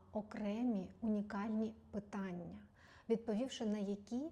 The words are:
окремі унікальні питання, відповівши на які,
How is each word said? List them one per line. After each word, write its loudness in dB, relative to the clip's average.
окремі 0
унікальні 2
питання, -4
відповівши 2
на 4
які, -2